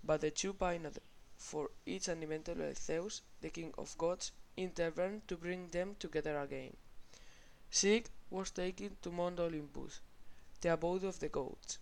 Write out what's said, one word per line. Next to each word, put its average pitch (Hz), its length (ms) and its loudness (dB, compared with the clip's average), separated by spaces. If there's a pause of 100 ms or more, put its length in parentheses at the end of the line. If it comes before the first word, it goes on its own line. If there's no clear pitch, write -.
But 156 160 6
the 156 100 4
two 196 220 0
pined 175 460 0 (380)
for - 340 -2 (160)
each 190 220 0
and 165 140 0
eventually 156 520 -2
Zeus, 170 480 0 (180)
the - 100 -4
king 165 280 -6
of - 200 -6
gods, 175 340 2 (240)
intervened 180 720 2
to 180 80 0
bring 175 320 -4
them 180 300 0
together 151 400 0
again. 139 380 -4 (920)
Psyche 214 400 8 (200)
was 190 200 0
taken 190 500 -2
to 175 120 -2
Mount 175 260 2
Olympus, 151 600 -2 (600)
the 170 120 6
abode 175 320 4
of 185 160 0
the 151 80 0
gods - 540 -2